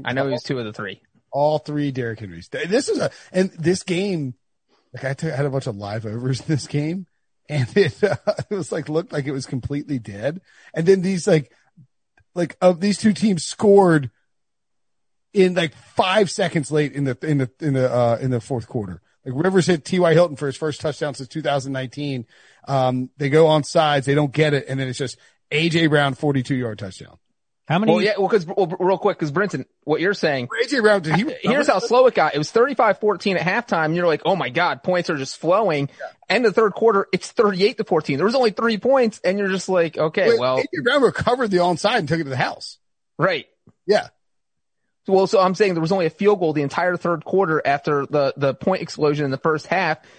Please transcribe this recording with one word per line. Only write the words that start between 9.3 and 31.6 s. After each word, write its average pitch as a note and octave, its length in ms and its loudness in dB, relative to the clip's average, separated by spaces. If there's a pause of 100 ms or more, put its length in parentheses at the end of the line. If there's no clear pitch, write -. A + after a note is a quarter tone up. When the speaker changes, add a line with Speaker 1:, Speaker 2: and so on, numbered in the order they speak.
Speaker 2:
was C3 140 -6
completely C#3+ 520 -6
dead. A2 440 -8 (320)
And E3 100 -2
then F#3+ 160 6
these, F3+ 260 -2
like, D#3 240 2 (840)
like, F3 260 -4
of F3+ 200 4
these G3+ 180 0
two G#3+ 160 2
teams F#3+ 300 0
scored F#3 680 4 (1200)
in, F#3 220 4
like, E3+ 200 -2
five F#3+ 560 0
seconds E3+ 400 -2
late D3 220 0
in C#3+ 120 -4
the, B2+ 180 -2
in D#3 160 0
the, B2+ 120 -2 (100)
in D3+ 120 -2
the, B2+ 180 2
uh, A#2+ 300 2
in C3 100 -2
the A#2+ 120 -2
fourth A#2+ 260 -6
quarter. F#2 320 -8 (240)
Like, C3+ 180 -6
Rivers F#3+ 240 4
hit E3+ 200 0
T F#3 120 -2
Y E3+ 140 4
Hilton D#3+ 240 4
for D3+ 80 -8
his C3+ 140 -4
first D3+ 240 -6
touchdown D3+ 320 -4
since C3 160 -14
two D#3+ 100 -8
thousand C#3 320 -2
nineteen. C3 540 -8 (420)
Um, B2+ 480 0
they C#3+ 140 -2
go D#3 160 6
on D3+ 180 4
sides, D3 400 2
they C#3 100 2
don't D3 160 2
get D3+ 220 2
it, C#3 160 -2
and C3 100 -6
then C3+ 80 -4
it's B2+ 120 -8
just C3 180 -6 (340)
A D#3+ 200 0
J E3 160 2
Brown, C#3+ 260 4
forty-two C3+ 440 -2
yard A2+ 220 -6
touchdown. - 380 -14 (500)
Speaker 3:
How E3 120 2
many? A3 120 2
Speaker 1:
Well, - 120 6
yeah, G#3 160 2
well, F#3+ 100 0
'cause, F#3+ 160 2
well, F3+ 220 0 (120)
real F3+ 200 2
quick, G3 200 0
'cause D3 140 -4
Brinson, E3+ 320 -2 (200)
what D3 180 -2
you're G3 100 0
saying, C#3 360 -2 (140)
Speaker 2:
A C4 40 -2
J B3+ 140 -2
Brown, G#3 200 4
did D3+ 140 -4
he F#3 80 2
Speaker 1:
here's C#4+ 460 -2